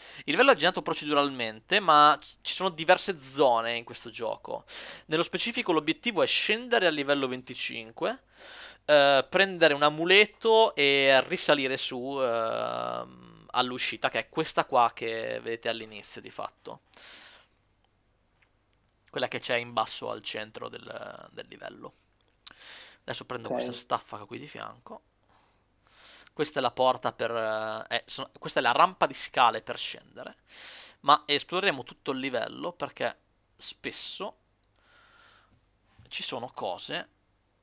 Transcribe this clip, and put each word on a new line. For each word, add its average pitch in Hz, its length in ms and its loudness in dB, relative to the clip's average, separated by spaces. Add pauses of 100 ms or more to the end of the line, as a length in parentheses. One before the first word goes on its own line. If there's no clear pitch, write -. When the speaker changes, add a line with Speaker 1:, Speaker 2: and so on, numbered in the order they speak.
(260)
Speaker 1:
Il 147 80 -2
livello 262 180 6
è 226 40 4
generato 151 280 0
proceduralmente, 143 960 -2
ma 151 420 8
c-, - 200 -20
ci - 120 -4
sono 185 160 -2
diverse 165 500 2
zone 127 580 2
in 117 60 -8
questo 117 280 -14
gioco. - 540 -8 (420)
Nello 160 160 0
specifico 226 480 -2
l'obiettivo 156 500 0
è 123 60 4
scendere 233 600 0
al 156 60 2
livello 139 340 0
venticinque, 127 960 -8 (640)
eh, 139 420 6
prendere 180 460 4
un 143 100 -2
amuleto 202 920 4
e 139 520 6
risalire 143 500 0
su, 135 440 -6
ehm, 60 1300 -4
all'uscita, 127 580 -2
che 117 100 -2
è - 100 -6
questa - 360 -2
qua 120 280 4
che 113 480 -6
vedete 117 280 -6
all'inizio 110 520 -10
di 104 80 -18
fatto. - 520 -14 (2250)
Quella 127 180 -6
che 123 120 -8
c'è 127 160 -4
in 120 180 -6
basso 113 360 -4
al 110 120 -10
centro 113 480 -10
del, - 600 -16
del - 160 -16
livello. - 460 -16 (1080)
Adesso 127 240 -10
prendo 120 220 -10
Speaker 2:
Ok. 127 80 -6
Speaker 1:
questa 123 180 -4
staffa 120 520 -6
qui 120 140 -14
di 143 80 -16
fianco. 113 540 -16 (1300)
Questa 147 260 -4
è - 20 0
la 123 100 0
porta 127 420 0
per, 117 180 -4
eh, 110 580 -4
eh, 117 160 -2
sono, - 320 -10
questa - 220 -4
è - 20 4
la 120 120 4
rampa 185 340 4
di 139 60 4
scale 117 480 2
per - 180 -10
scendere. - 560 -12 (680)
Ma 143 240 4
esploreremo 151 580 0
tutto - 280 -8
il 131 80 -6
livello 127 540 -6
perché - 440 -6 (380)
spesso - 840 -10 (1700)
ci - 140 -8
sono 123 280 -8
cose 117 580 -8 (540)